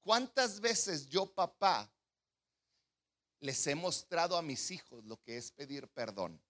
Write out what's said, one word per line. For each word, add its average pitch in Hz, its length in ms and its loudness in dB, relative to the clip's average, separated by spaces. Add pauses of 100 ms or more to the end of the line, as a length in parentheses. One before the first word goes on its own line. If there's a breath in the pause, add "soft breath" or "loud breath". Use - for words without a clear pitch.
¿Cuántas 233 580 4
veces 196 500 0
yo, 190 240 0
papá, 175 560 2 (1500)
les 135 300 -2
he 143 80 2
mostrado 175 600 0
a 170 60 0
mis 143 300 -4
hijos 120 320 -16
lo 110 180 -12
que 117 140 -10
es 120 160 -10
pedir 139 400 -12
perdón? 95 580 -6